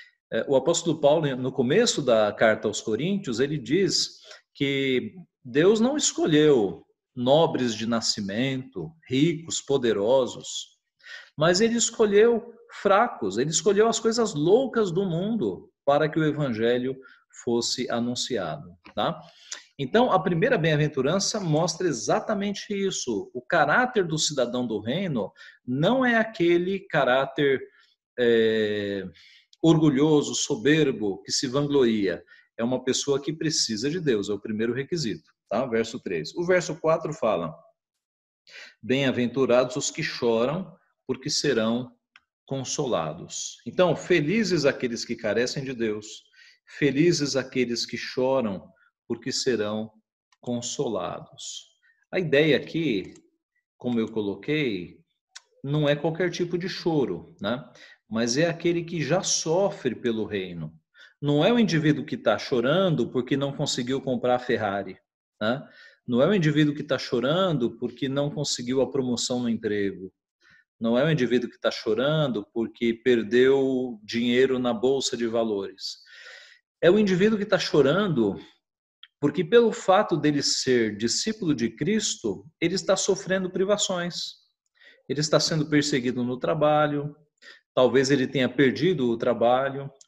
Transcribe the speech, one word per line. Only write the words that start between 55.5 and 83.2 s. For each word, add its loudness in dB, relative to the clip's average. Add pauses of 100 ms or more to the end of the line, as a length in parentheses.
não 0
é 2
qualquer -2
tipo -4
de -6
choro, -4
né? -4 (460)
Mas -2
é 2
aquele -2
que -6
já 0
sofre -2
pelo -4
reino. -6 (480)
Não 2
é 4
o 2
indivíduo 2
que -8
tá 2
chorando 0
porque -2
não -2
conseguiu -4
comprar 0
a 0
Ferrari, -4 (420)
né? -2 (440)
Não 0
é 4
o 2
indivíduo 2
que -8
tá -2
chorando -2
porque -6
não -2
conseguiu -4
a 0
promoção -4
no -2
emprego. -4 (680)
Não 0
é 4
o 2
indivíduo 0
que -14
tá 0
chorando -2
porque -2
perdeu 2
dinheiro 2
na 0
bolsa 0
de -2
valores. -4 (840)
É 6
o 6
indivíduo 4
que -4
tá 2
chorando 2 (800)
porque, 0
pelo 4
fato 2
dele 2
ser 2
discípulo -2
de -2
Cristo, -2 (160)
ele 0
está 0
sofrendo -2